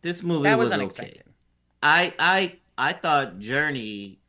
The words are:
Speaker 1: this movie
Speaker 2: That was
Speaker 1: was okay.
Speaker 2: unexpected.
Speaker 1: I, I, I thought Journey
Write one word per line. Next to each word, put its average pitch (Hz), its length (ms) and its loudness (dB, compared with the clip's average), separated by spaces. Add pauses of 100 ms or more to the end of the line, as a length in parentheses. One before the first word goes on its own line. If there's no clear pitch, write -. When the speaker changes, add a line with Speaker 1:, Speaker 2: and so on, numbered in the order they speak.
Speaker 1:
this 170 220 -6
movie 165 200 2
Speaker 2:
That 220 140 4
was - 120 2
Speaker 1:
was - 20 0
okay. - 100 0
Speaker 2:
unexpected. - 400 -12 (580)
Speaker 1:
I, 165 380 4
I, 180 380 2 (200)
I 143 160 0
thought 139 460 0
Journey 110 800 -4 (100)